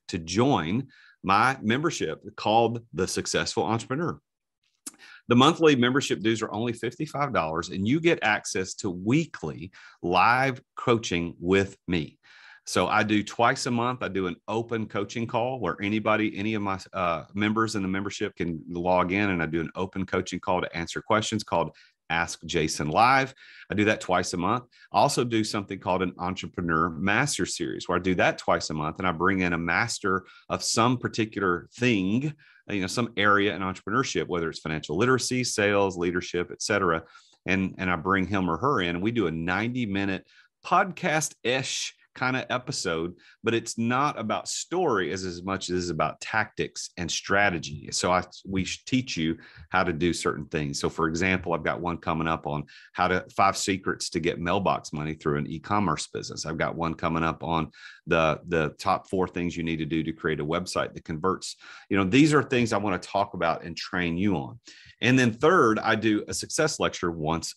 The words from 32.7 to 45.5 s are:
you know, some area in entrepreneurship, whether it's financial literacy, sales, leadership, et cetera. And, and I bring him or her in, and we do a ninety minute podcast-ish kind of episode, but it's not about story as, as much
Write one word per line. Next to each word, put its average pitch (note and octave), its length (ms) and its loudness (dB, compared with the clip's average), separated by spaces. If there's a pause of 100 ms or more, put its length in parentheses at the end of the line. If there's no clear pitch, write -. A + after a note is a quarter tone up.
you G2+ 100 -2
know, F#2+ 60 -2
some A#2+ 320 -4
area G2+ 360 4
in F2+ 60 -8
entrepreneurship, F#2+ 640 -2
whether E2 220 -2
it's D2+ 120 -10
financial D#2 360 -4
literacy, B2+ 480 2
sales, G2+ 540 2
leadership, F2 520 -2
et - 120 -12
cetera. F2+ 400 2 (420)
And, F#2 320 0
and F#2 140 -2
I F2+ 60 2
bring F#2 300 2
him F#2 240 0
or D#2+ 60 0
her A#2+ 240 0
in, F2 160 0
and F2+ 60 -4
we A2 100 0
do A2 140 0
a D#2+ 40 0
ninety G2 540 -2
minute G2 420 -2 (380)
podcast-ish D#3 1300 0 (200)
kind B2+ 220 -2
of B2 120 -4
episode, F2+ 640 -2 (300)
but A2+ 120 2
it's A2+ 220 -2
not B2+ 400 0
about G#2+ 300 -4
story B2 640 0
as, F#2 140 -4
as F2 180 -8
much F#2+ 260 -4